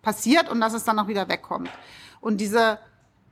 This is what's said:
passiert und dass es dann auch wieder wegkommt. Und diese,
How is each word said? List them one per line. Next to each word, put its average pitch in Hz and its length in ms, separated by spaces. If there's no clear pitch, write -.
passiert 302 480
und 233 120
dass 220 140
es 226 100
dann 220 160
auch 202 80
wieder 196 200
wegkommt. - 400
Und 214 200
diese, 214 380